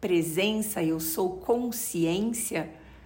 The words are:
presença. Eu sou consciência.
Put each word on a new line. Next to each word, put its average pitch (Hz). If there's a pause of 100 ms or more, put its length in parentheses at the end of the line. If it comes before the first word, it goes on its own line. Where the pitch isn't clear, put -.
presença. 185
Eu 160
sou -
consciência. 202 (340)